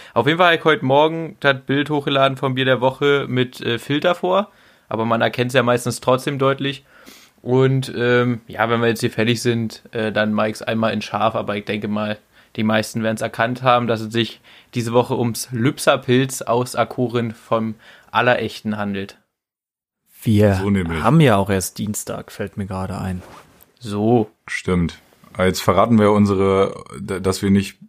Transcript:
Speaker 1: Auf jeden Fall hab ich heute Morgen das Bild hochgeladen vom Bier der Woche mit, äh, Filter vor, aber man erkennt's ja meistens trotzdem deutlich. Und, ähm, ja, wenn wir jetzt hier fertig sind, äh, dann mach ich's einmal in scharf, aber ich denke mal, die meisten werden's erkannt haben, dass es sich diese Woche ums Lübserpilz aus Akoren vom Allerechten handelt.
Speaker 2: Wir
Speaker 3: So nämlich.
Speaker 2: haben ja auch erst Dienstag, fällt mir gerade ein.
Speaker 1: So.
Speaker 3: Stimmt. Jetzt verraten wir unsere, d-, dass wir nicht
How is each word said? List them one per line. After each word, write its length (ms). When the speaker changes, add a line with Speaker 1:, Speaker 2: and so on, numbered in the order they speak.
Speaker 1:
Auf 120
jeden 120
Fall 140
hab 60
ich 60
heute 220
Morgen 540
das 160
Bild 240
hochgeladen 480
vom 160
Bier 100
der 160
Woche 480
mit, 320
äh, 180
Filter 360
vor, 360
aber 160
man 160
erkennt's 340
ja 80
meistens 380
trotzdem 380
deutlich. 440
Und, 520
ähm, 540
ja, 220
wenn 100
wir 80
jetzt 120
hier 100
fertig 320
sind, 400
äh, 200
dann 200
mach 140
ich's 160
einmal 320
in 80
scharf, 320
aber 220
ich 100
denke 220
mal, 280
die 80
meisten 380
werden's 180
erkannt 420
haben, 240
dass 140
es 140
sich 260
diese 200
Woche 240
ums 340
Lübserpilz 880
aus 340
Akoren 580
vom 420
Allerechten 680
handelt. 400
Speaker 2:
Wir 320
Speaker 3:
So 160
nämlich. 340
Speaker 2:
haben 160
ja 160
auch 140
erst 280
Dienstag, 540
fällt 240
mir 100
gerade 320
ein. 240
Speaker 1:
So. 500
Speaker 3:
Stimmt. 500
Jetzt 220
verraten 400
wir 100
unsere, 720
d-, 220
dass 220
wir 100
nicht 260